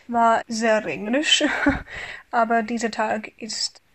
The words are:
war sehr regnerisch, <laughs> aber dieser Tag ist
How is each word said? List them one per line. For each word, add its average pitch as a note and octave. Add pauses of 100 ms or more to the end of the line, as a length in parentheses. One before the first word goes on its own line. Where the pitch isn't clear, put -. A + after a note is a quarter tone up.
war A#3
sehr A3
regnerisch, A3 (440)
<laughs> -
aber A#3
dieser A3+
Tag G#3+
ist - (120)